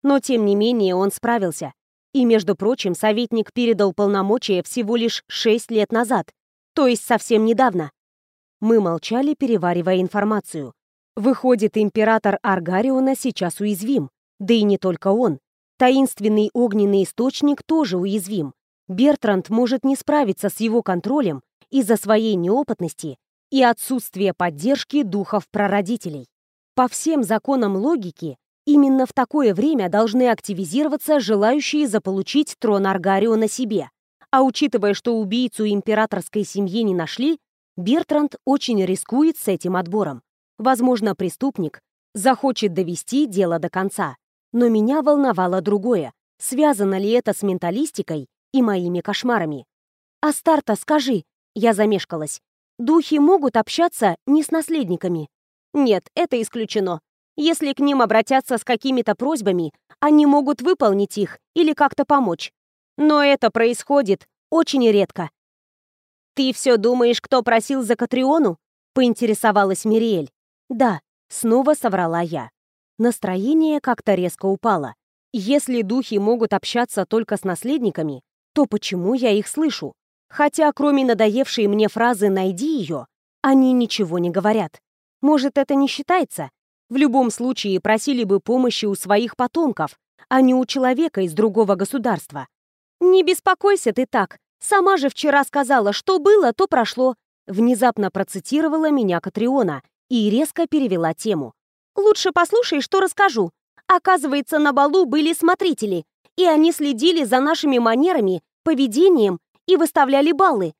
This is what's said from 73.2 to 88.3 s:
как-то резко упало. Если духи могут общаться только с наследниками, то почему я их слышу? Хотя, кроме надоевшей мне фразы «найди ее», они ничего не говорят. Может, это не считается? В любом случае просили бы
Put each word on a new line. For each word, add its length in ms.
как-то 360
резко 320
упало. 480
Если 500
духи 360
могут 360
общаться 520
только 320
с 60
наследниками, 800
то 120
почему 480
я 180
их 160
слышу? 460
Хотя, 440
кроме 320
надоевшей 600
мне 200
фразы 420
«найди 500
ее», 260
они 300
ничего 480
не 100
говорят. 520
Может, 360
это 180
не 120
считается? 640
В 60
любом 340
случае 500
просили 440
бы 160